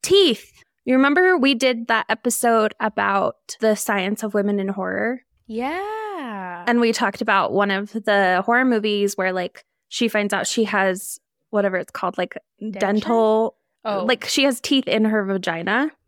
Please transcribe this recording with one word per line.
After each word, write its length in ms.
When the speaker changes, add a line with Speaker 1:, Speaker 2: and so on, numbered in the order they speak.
Speaker 1:
Teeth. 600
You 100
remember 420
we 160
did 340
that 200
episode 720
about 800
the 160
science 480
of 120
women 240
in 100
horror? 540
Speaker 2:
Yeah. 1200
Speaker 1:
And 120
we 140
talked 280
about 300
one 200
of 200
the 540
horror 200
movies 520
where, 160
like, 320
she 180
finds 260
out 140
she 160
has 560
whatever 280
it's 140
called, 260
like, 200
Speaker 2:
Dentures? 180
Speaker 1:
dental, 760
Speaker 2:
Oh. 220
Speaker 1:
like, 200
she 180
has 180
teeth 260
in 180
her 200
vagina. 640